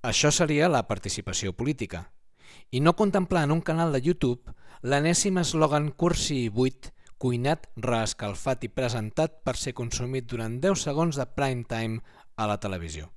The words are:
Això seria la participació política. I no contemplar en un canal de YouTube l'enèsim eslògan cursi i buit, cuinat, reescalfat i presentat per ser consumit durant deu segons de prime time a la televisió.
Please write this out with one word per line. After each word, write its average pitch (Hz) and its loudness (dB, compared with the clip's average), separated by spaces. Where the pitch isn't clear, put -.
Això 147 4
seria 156 4
la 127 2
participació 98 -4
política. 113 -4
I 131 0
no 165 8
contemplar 185 2
en 147 4
un 165 0
canal 165 2
de 135 2
YouTube 131 0
l'enèsim 160 2
eslògan 151 2
cursi 156 0
i 113 0
buit, 127 0
cuinat, 127 0
reescalfat 113 -2
i 107 -6
presentat 120 -2
per 131 0
ser - -6
consumit 123 -4
durant 117 -4
deu 185 4
segons 151 0
de 127 -2
prime 131 -2
time 113 -2
a 107 -2
la 104 0
televisió. 82 -6